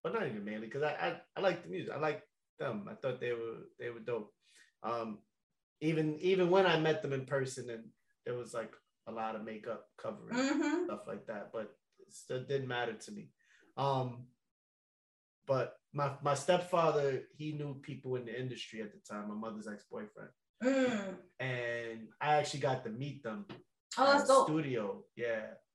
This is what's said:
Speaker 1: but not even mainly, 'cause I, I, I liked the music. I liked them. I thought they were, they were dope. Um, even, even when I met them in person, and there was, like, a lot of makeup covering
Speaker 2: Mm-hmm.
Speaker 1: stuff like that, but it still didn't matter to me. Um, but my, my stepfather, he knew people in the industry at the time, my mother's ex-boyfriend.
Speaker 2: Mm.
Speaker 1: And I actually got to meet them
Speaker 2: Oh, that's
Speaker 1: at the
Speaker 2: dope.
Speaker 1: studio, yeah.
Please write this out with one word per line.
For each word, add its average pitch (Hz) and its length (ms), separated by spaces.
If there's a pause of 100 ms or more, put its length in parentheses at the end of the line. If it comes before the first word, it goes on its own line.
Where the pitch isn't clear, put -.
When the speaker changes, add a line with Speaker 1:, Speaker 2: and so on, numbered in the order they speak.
Speaker 1:
but 175 100
not 214 140
even 104 160
mainly, 107 240
'cause 139 160
I, 151 100
I, - 280 (160)
I 160 40
liked 180 220
the 165 60
music. 175 240
I 135 60
liked 156 240 (360)
them. 107 300
I 107 60
thought 127 260
they 120 120
were, 113 340 (120)
they 120 100
were 117 100
dope. 110 340 (500)
Um, 113 360 (640)
even, 156 380
even 185 300
when 190 160
I 165 140
met - 220
them 139 120
in 131 120
person, 131 440
and 113 160 (400)
there 123 100
was, 117 180
like, 113 180 (360)
a 110 40
lot 110 240
of 107 80
makeup 110 420 (120)
covering 113 400
Speaker 2:
Mm-hmm. 302 480
Speaker 1:
stuff - 220
like 104 200
that, 101 240
but 110 240 (240)
it - 140
still 127 300
didn't 135 240
matter 120 260
to - 180
me. 101 180 (480)
Um, 131 480 (1200)
but 131 280 (180)
my, 143 200 (100)
my 143 100
stepfather, 151 880 (140)
he 151 140
knew 147 320
people 131 320
in 120 100
the 113 140
industry 113 420
at 104 120
the - 60
time, 104 300
my 104 60
mother's 107 320
ex-boyfriend. 107 640 (340)
Speaker 2:
Mm. 233 520 (240)
Speaker 1:
And 120 680 (120)
I 151 180
actually 143 240
got - 240
to 113 40
meet 127 340
them 104 220 (520)
Speaker 2:
Oh, 254 80
that's 285 180
Speaker 1:
at - 40
the 262 60
Speaker 2:
dope. 247 140
Speaker 1:
studio, 123 560 (120)
yeah. 113 300 (280)